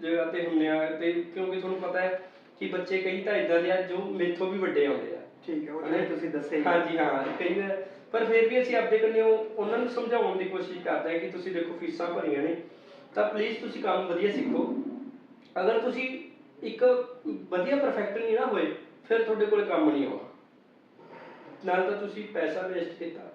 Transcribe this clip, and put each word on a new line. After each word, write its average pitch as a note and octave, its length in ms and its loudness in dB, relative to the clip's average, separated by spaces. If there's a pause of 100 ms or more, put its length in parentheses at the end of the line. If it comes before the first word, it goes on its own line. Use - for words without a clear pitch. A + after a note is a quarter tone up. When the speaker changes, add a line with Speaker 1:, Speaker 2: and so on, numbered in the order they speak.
Speaker 1:
ਜਗ੍ਹਾ E3 220 2
ਤੇ E3+ 220 -2
ਹੁੰਦੇ D#3 220 2
ਆ, D#3 220 2
ਤੇ E3+ 220 0
ਕਿਉਂਕਿ F#3 480 -4
ਤੁਹਾਨੂੰ F#3 200 -4
ਪਤਾ F3+ 200 -2
ਹੈ F#3 220 0 (360)
ਕਿ G3 80 -4
ਬੱਚੇ F3+ 320 -2
ਕਈ F#3+ 220 -2
ਤਾਂ G#3 140 0
ਇੱਦਾਂ E3+ 280 4
ਦੇ F3+ 80 2
ਆ F#3 120 4
ਜੋ F3+ 140 -4
ਮੇਥੋਂ F#3 500 -2
ਵੀ G3 120 -2
ਵੱਡੇ D3 280 2
ਆਉਂਦੇ - 300 -2
ਆ। - 40 -10 (260)
Speaker 2:
ਠੀਕ D3+ 220 -4
ਹੈ, D3 60 -8
ਉਹ D#3 80 -6
Speaker 1:
ਹਨਾ? E3+ 220 0
Speaker 2:
ਤੁਸੀਂ D#3 260 -4
ਦੱਸਿਆ D3 280 -4
ਹੀ। D3 60 2
Speaker 1:
ਹਾਂਜੀ, E3+ 340 2
ਹਾਂ, D3 260 2 (140)
ਕਈ F#3 220 0
ਵਾਰ, G3 240 -2 (280)
ਪਰ A3+ 120 2
ਫਿਰ A3+ 240 6
ਵੀ B3+ 140 4
ਅਸੀਂ A#3+ 140 0
ਆਪਦੇ A3 220 4
ਕੰਨਿਓ A3 580 4
ਉਹਨਾਂ A3 220 0
ਨੂੰ B3+ 100 0
ਸਮਝਾਉਣ A3+ 500 0
ਦੀ F#3 60 -2
ਕੋਸ਼ਿਸ਼ F3+ 340 -6
ਕਰਦੇ E3 340 -2
ਹਾਂ E3+ 80 0
ਕਿ F#3+ 80 -4
ਤੁਸੀਂ F3+ 240 -6
ਦੇਖੋ E3 280 -4
ਫੀਸਾਂ E3+ 260 -4
ਭਰੀਆਂ D3 360 0
ਨੇ, E3 140 0 (580)
ਤਾਂ G#3 140 2
ਪਲੀਜ਼ G#3+ 300 -2
ਤੁਸੀਂ - 240 -8
ਕੰਮ F#3 240 0
ਵਧੀਆ F3+ 260 2
ਸਿੱਖੋ। - 420 0 (880)
ਅਗਰ A3 200 4
ਤੁਸੀਂ B3+ 500 -4 (320)
ਇੱਕ B3 460 4 (180)
ਵਧੀਆ F3+ 500 -2
ਪਰਫੈਕਟ A3+ 420 0
ਨਹੀਂ A3 160 0
ਨਾ B3+ 120 4
ਹੋਏ, F3+ 280 0 (340)
ਫਿਰ A3+ 140 4
ਤੁਹਾਡੇ G#3+ 240 2
ਕੋਲ G#3 180 4
ਕੰਮ D#3+ 260 4
ਨਹੀਂ C#3 160 2
ਆਉਣਾ। - 220 -6 (1400)
ਨਾਲ F#3 260 2
ਤਾਂ G3+ 100 -2
ਤੁਸੀਂ G#3 240 -8 (100)
ਪੈਸਾ E3+ 320 -2
ਵੇਸਟ F3 320 -4
ਕੀਤਾ, E3 220 -8 (140)